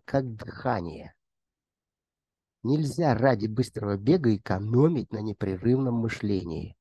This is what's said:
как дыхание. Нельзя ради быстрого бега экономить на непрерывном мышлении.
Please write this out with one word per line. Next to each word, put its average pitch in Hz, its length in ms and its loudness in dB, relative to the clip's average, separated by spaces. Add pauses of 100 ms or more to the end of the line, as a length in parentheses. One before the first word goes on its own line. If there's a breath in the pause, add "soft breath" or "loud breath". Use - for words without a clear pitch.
как 131 300 -2
дыхание. 98 800 -6 (1500)
Нельзя 143 520 2
ради 120 320 2
быстрого 107 500 -2
бега 117 400 2
экономить 113 760 2
на 107 100 -6
непрерывном 110 720 0
мышлении. 101 880 -4